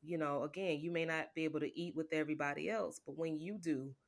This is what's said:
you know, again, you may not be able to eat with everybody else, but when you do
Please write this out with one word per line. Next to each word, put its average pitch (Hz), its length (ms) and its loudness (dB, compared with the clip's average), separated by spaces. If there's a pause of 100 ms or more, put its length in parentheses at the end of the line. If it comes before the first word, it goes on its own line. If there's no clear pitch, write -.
you 165 160 -2
know, 143 260 2
again, 156 380 0
you 170 100 -2
may 165 140 2
not 160 300 -2
be 160 100 2
able 156 160 2
to - 180 0
eat 175 160 -2
with 160 180 -2
everybody 151 560 0
else, 214 360 0
but 143 120 -8
when 160 220 0
you 190 200 -4
do 139 360 0 (120)